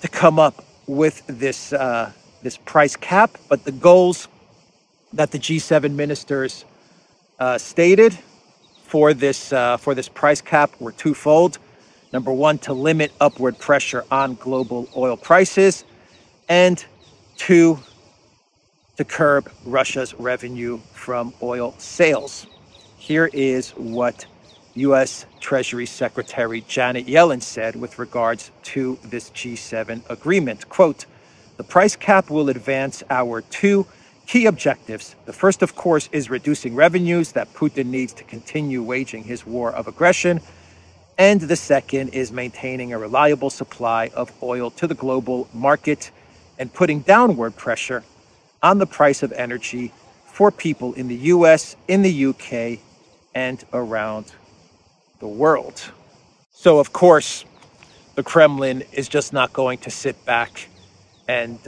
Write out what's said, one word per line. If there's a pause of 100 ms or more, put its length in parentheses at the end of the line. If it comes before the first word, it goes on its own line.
to
come
up (240)
with
this,
uh, (300)
this
price
cap. (120)
But
the
goals (840)
that
the
G
seven
ministers, (720)
uh,
stated (640)
for
this,
uh,
for
this
price
cap
were
twofold. (520)
Number
one,
to
limit (100)
upward
pressure
on
global
oil
prices, (640)
and (540)
two, (1200)
to
curb (140)
Russia's
revenue (140)
from (120)
oil
sales. (500)
Here
is
what (480)
U
S (120)
Treasury
Secretary
Janet
Yellen
said
with
regards (140)
to
this
G
seven
agreement.
Quote, (520)
"The
price
cap
will
advance
our
two (400)
key
objectives. (100)
The
first,
of
course,
is
reducing
revenues
that
Putin
needs
to
continue
waging
his
war
of
aggression. (800)
And
the
second
is
maintaining
a
reliable
supply
of (100)
oil
to
the
global
market (480)
and
putting
downward
pressure (640)
on
the
price
of
energy (340)
for
people
in
the (140)
U
S, (140)
in
the
U
K, (560)
and
around (880)
the
world." (580)
So,
of
course, (720)
the
Kremlin
is
just
not
going
to
sit
back (580)
and,